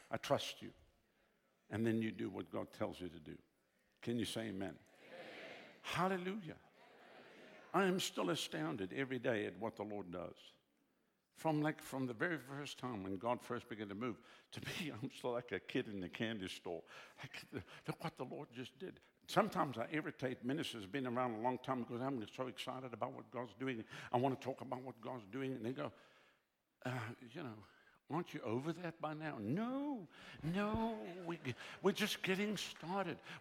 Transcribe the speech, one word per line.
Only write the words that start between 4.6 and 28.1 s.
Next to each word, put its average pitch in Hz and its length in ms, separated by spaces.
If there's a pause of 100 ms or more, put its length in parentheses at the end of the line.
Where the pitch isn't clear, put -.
Amen. - 0 (1040)
Hallelujah. 175 760 (1160)
I 185 100
am 185 160
still - 300
astounded 151 680
every 135 220
day 113 260
at 90 160
what 110 160
the 104 80
Lord 104 260
does. 85 260 (1000)
From, 151 240
like, 151 220
from 131 240
the 123 80
very 156 240
first 139 400
time 120 240
when 95 160
God 117 240
first - 260
began 107 220
to 101 40
move, 110 220 (360)
to - 80
me, - 380
<laughs> 117 40
I'm 127 80
still - 220
like 120 200
a 95 80
kid 127 260
in 101 140
the 87 80
candy 110 400
store. 85 320 (420)
Like, - 400 (240)
"Look - 160
what 165 140
the 131 80
Lord 139 320
just 127 220
did." - 220 (260)
Sometimes 175 500
I 113 160
irritate 151 540
ministers 127 380
who've 95 80
been 135 140
around 123 280
a 107 60
long 123 180
time 127 240
because 120 180
I'm 131 240 (100)
so 131 120
excited 127 480
about 127 180
what 123 180
God's 120 300
doing. 127 240 (300)
I - 20
want 127 240
to - 20
talk 127 200
about 127 200
what 127 200
God's 120 280
doing. 131 220
And 120 100
they 117 100
go, 135 200 (920)
"Uh, 127 40 (400)
you - 120
know, 113 160 (520)